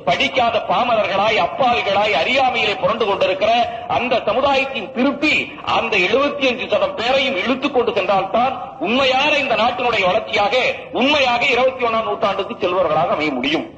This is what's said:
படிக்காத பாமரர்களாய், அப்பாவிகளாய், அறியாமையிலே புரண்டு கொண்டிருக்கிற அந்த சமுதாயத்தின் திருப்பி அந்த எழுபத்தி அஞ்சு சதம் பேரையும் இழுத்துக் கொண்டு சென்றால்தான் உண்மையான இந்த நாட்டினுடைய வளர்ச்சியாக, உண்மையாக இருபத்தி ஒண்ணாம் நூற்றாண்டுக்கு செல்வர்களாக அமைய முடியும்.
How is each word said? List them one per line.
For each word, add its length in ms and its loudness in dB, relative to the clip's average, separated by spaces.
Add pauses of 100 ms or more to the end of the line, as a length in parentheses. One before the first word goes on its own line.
படிக்காத 600 0
பாமரர்களாய், 760 2
அப்பாவிகளாய், 760 2
அறியாமையிலே 640 2
புரண்டு 280 0
கொண்டிருக்கிற 460 0 (380)
அந்த 340 0
சமுதாயத்தின் 680 0
திருப்பி 440 0 (360)
அந்த 280 0
எழுபத்தி 480 2
அஞ்சு 200 -2
சதம் 300 0
பேரையும் 420 0
இழுத்துக் 360 -2
கொண்டு 180 0
சென்றால்தான் 600 0 (260)
உண்மையான 580 2
இந்த 180 0
நாட்டினுடைய 500 0
வளர்ச்சியாக, 480 0 (400)
உண்மையாக 540 2
இருபத்தி 380 0
ஒண்ணாம் 240 0
நூற்றாண்டுக்கு 480 -2
செல்வர்களாக 600 0
அமைய 160 -2
முடியும். 340 -2 (100)